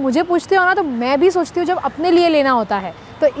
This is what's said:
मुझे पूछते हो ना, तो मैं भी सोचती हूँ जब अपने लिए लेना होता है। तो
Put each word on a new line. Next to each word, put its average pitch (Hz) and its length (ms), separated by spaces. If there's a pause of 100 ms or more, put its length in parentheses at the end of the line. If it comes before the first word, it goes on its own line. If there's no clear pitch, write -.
मुझे 269 220
पूछते 349 320
हो 370 100
ना, 370 80
तो 381 100
मैं 254 360
भी 359 120
सोचती 349 280
हूँ 339 80
जब 359 160
अपने 311 280
लिए 339 180
लेना 277 220
होता 220 260
है। 185 160 (280)
तो 302 60 (120)